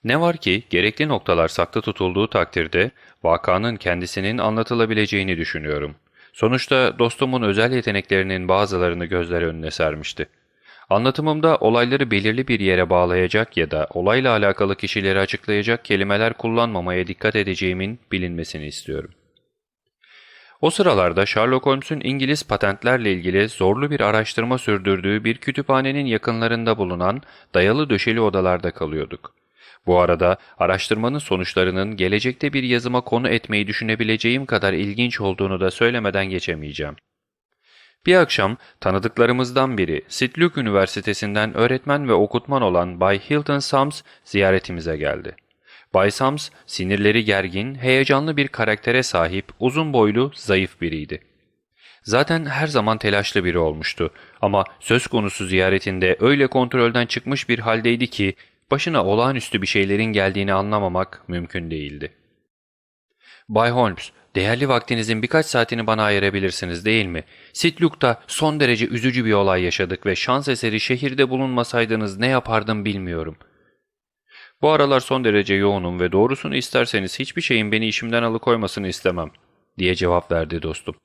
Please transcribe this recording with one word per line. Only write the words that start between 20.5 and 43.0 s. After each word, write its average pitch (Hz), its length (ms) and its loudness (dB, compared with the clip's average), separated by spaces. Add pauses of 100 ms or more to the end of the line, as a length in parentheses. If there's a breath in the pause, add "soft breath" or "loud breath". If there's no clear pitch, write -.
O 151 80 4
sıralarda 98 560 4
Sherlock 127 400 0
Holmes'un 139 380 -2
İngiliz 135 440 -2
patentlerle 107 680 0
ilgili 92 360 0
zorlu 110 420 0
bir 143 80 -2
araştırma 113 580 0
sürdürdüğü 98 680 0
bir 113 140 -2
kütüphanenin 135 680 -2
yakınlarında 113 720 0
bulunan 92 440 -2 (320 loud breath)
dayalı 117 360 4
döşeli 113 320 0
odalarda 92 500 0
kalıyorduk. 76 600 -8 (520 soft breath)
Bu - 140 6
arada 87 380 4 (200 loud breath)
araştırmanın 110 640 0
sonuçlarının 92 760 -2
gelecekte 107 560 -2
bir 135 100 -2
yazıma 123 380 0
konu 120 280 -2
etmeyi 104 380 -2
düşünebileceğim 110 800 -2
kadar 101 280 0
ilginç 104 480 -2
olduğunu 95 380 -2
da 92 120 0
söylemeden 107 540 0
geçemeyeceğim. 76 720 -6 (1080 soft breath)
Bir 180 100 6
akşam 113 420 2 (220 loud breath)
tanıdıklarımızdan 120 1000 2
biri 80 300 -2
St. - 320 -4
Luke 165 220 0
Üniversitesi'nden 104 920 0
öğretmen 131 560 0
ve 113 40 6
okutman 120 480 2
olan 90 380 0
Bay 98 200 4 (100)